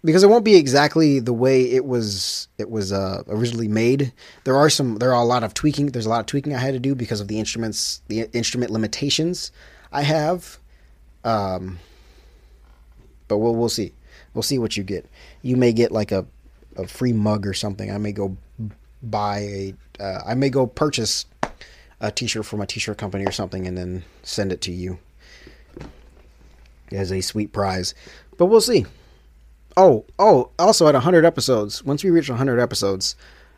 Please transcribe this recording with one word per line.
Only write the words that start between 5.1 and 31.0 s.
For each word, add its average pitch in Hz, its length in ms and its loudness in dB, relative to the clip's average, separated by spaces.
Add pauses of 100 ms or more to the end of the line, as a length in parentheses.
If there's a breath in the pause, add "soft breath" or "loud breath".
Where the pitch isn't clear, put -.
are 120 80 4
a - 20 2
lot 120 200 2
of 101 100 -6
tweaking, 143 340 -2
there's 120 180 -4
a 110 40 0
lot 113 100 0
of 104 60 -8
tweaking 143 280 -4
I 123 40 -4
had 131 160 -2
to 123 60 -4
do 135 160 -2
because 110 240 -6
of 101 80 -8
the 107 100 -4
instruments, 110 720 -6
the 110 140 -4 (100)
instrument 120 400 -4
limitations 139 800 -2 (400 soft breath)
I 143 100 -2
have. 156 560 -2 (640)
Um, 95 560 -4 (1500 soft breath)
but 104 100 0
we'll, 117 160 2
we'll 117 140 0
see. 95 240 -6 (420 soft breath)
We'll 156 80 -4
see 139 160 -2
what 110 180 -4
you 101 60 -6
get. 95 260 -8 (320 soft breath)
You 127 160 -2
may 123 160 4
get, 117 200 2
like, 104 180 -2
a, 95 160 -2 (500)
a 92 120 -8
free 123 240 -2
mug 104 340 0
or 95 80 -4
something. 101 360 -6
I 101 80 -6
may 104 120 -4
go 98 260 -6 (680)
buy 104 360 -4
a, 98 360 -8 (260)
uh, 98 260 -8
I 110 80 -4
may 135 160 2
go 127 160 2
purchase 123 600 -2 (720 soft breath)
a 107 100 -2
t-shirt 110 340 -6
from 107 160 -6
a 98 60 -4
t-shirt 110 320 -8
company 98 260 -6
or 113 60 -2
something 95 360 -6
and 92 120 -6
then 90 260 -8 (200)
send 98 280 -4
it 87 100 -6
to 90 100 -8
you 90 260 -8 (1900 soft breath)
as 95 220 -6
a 95 80 -2
sweet 107 320 -6
prize. 95 420 -4 (420 loud breath)
But 175 100 4
we'll 220 140 6
see. 208 260 2 (920 soft breath)
Oh, 170 280 6 (140)
oh, 180 400 6
also 180 300 6
at 147 60 6
a 127 60 4